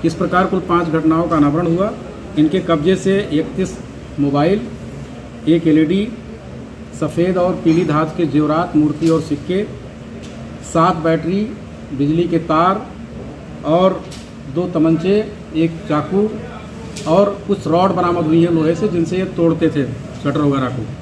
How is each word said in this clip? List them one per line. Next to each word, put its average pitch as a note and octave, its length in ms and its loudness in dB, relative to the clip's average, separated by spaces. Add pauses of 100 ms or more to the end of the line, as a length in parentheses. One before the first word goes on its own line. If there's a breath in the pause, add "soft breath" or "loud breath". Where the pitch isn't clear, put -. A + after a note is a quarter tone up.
इस D#3+ 100 0
प्रकार F3+ 320 0
कुल F#3 120 0
पाँच E3+ 280 0
घटनाओं D#3+ 400 2
का E3+ 80 0
अनावरण D#3+ 420 2
हुआ। G#3 140 0 (480)
इनके D#3 200 4
कब्जे E3 360 2
से G3 360 0
इकतीस D#3+ 480 -2 (400)
मोबाइल, D3 480 2 (800)
एक E3 200 4
एलईडी, D#3+ 460 4 (840)
सफ़ेद F3+ 380 0
और F3+ 160 2
पीली E3 320 2
धात D#3 320 0
के E3+ 80 2
जेवरात, D3+ 500 0
मूर्ति D3+ 340 2
और D#3+ 120 4
सिक्के, F3+ 420 -2 (1000)
सात E3+ 320 2
बैटरी, E3 480 0 (540)
बिजली D#3+ 300 2
के E3 100 0
तार E3+ 500 2 (760)
और F#3 380 4 (520)
दो F3+ 140 0
तमंचे, E3+ 640 2 (220)
एक D#3+ 160 2 (180)
चाकू F#3+ 400 0 (800)
और G3 400 4
कुछ G3 200 -2
रॉड F3+ 240 4
बरामद F3 340 0
हुई E3 200 6
है E3+ 80 2
लोहे E3 220 2
से, G#3+ 120 -2
जिनसे E3+ 300 0
ये F#3+ 80 0
तोड़ते E3 440 2
थे C#3 220 0
शटर - 500 -4
वगैरह C3+ 280 2
को। A#2+ 140 -6 (180)